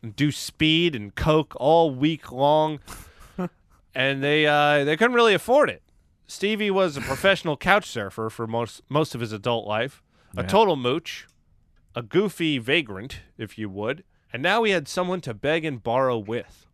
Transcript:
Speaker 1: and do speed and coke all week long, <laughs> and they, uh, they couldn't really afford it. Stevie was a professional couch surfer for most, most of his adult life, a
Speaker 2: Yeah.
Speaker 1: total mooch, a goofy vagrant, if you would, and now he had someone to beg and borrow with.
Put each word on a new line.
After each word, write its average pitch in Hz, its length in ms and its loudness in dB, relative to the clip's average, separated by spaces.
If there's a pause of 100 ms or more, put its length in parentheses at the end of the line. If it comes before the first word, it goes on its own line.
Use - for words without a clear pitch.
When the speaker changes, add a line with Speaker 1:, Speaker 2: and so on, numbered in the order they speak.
Speaker 1:
and 110 140 -12
do 147 160 0
speed 160 640 0
and 104 180 -10
coke 156 460 0
all 156 340 4
week 151 380 -2
long, 147 480 2 (580)
<laughs> 180 100 -4 (460)
and 135 280 0
they, 151 240 2
uh, 147 380 4
they 151 120 0
couldn't 240 180 2
really 233 200 6
afford 233 360 2
it. 87 120 -12 (440)
Stevie 208 440 -2
was 185 260 2
a 135 60 -6
professional 156 540 0
couch 196 300 2
surfer 110 440 -6
for 117 160 -8
most, 113 420 -4
most 147 260 -2
of 120 60 -8
his 113 120 -6
adult 110 340 -4
life, 110 360 -4 (340)
a - 60 -4
Speaker 2:
Yeah. 90 60 -4
Speaker 1:
total 190 280 4
mooch, 131 500 -4 (680)
a 120 80 -6
goofy 160 560 0
vagrant, 117 640 -2 (160)
if 110 220 -12
you 107 100 -6
would, 107 340 -6 (300)
and 120 100 -8
now 202 200 2
he 214 100 2
had 160 160 -2
someone 180 320 -4
to 123 140 -10
beg 156 300 -2
and 135 180 -6
borrow 123 340 2
with. 110 560 -8